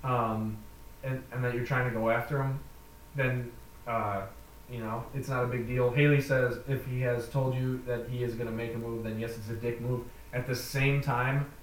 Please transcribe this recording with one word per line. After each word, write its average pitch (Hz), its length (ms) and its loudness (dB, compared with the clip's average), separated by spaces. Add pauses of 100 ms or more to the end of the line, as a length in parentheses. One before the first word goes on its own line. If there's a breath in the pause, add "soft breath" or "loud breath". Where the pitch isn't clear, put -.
um, 110 520 2 (480)
and, 131 180 -2 (100)
and 123 120 -2
that 123 100 0
you're 120 100 0
trying 123 260 2
to 110 40 -4
go 113 160 2
after 139 320 2
him, 135 160 0 (560)
then, 123 360 0 (360)
uh, 107 340 0 (500)
you 120 100 -6
know, 110 220 -4 (120)
it's 131 140 -4
not 127 160 2
a - 20 0
big 120 200 0
deal. 123 240 4
Haley 143 300 8
says, 127 380 4 (100)
"If 135 180 0
he 127 160 -2
has 120 260 2
told 127 260 2
you 127 320 0
that 117 220 -2
he 123 140 -2
is 117 120 0
gonna 113 160 -2
make 113 240 -2
a 113 40 -2
move, 117 260 -4
then 110 140 -2
yes, 113 180 -4
it's 107 140 -8
a 113 40 -2
dick 120 260 -2
move." 120 220 0 (300 loud breath)
At 123 140 -2
the 131 80 0
same 139 460 2
time 135 460 2 (160)